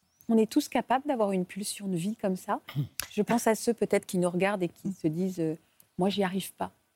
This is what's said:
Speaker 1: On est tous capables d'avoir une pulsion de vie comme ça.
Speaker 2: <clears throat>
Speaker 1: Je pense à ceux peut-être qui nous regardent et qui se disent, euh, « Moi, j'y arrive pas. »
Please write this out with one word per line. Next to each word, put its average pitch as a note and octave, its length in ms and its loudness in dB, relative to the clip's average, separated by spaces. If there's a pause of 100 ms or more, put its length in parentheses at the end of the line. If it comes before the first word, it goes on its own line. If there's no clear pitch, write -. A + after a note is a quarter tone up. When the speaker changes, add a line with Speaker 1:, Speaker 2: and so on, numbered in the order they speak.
(280)
Speaker 1:
On A3+ 80 4
est A3 140 4
tous - 180 0
capables C4 380 0
d'avoir A3 260 0
une F#3 140 0
pulsion G3+ 420 -8
de F#3 80 0
vie G3 200 -2
comme F#3+ 200 -2
ça. G#3+ 240 -4 (260)
Speaker 2:
<clears throat> - 260 -12
Speaker 1:
Je G#3 100 0
pense A3+ 240 0
à A3 80 6
ceux A#3 180 0
peut-être G3+ 320 2
qui - 140 -2
nous F3 100 4
regardent F#3 340 2
et E3+ 60 2
qui - 240 -8
se F3 160 -2
disent, F#3 320 -2
euh, « D#3+ 160 0 (420)
Moi, F#3 120 2
j'y G3 120 0
arrive F#3 300 -2
pas. » F#3 200 -8 (240)